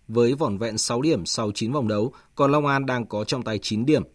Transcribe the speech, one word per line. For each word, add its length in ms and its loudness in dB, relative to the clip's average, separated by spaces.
với 260 4
vỏn 240 -2
vẹn 200 -4
sáu 240 -2
điểm 240 0
sau 280 -2
chín 180 -2
vòng 160 0
đấu, 240 0
còn 180 4
Long 140 2
An 200 0
đang 200 -2
có 180 -4
trong 180 -4
tay 200 -4
chín 240 -2
điểm, 160 4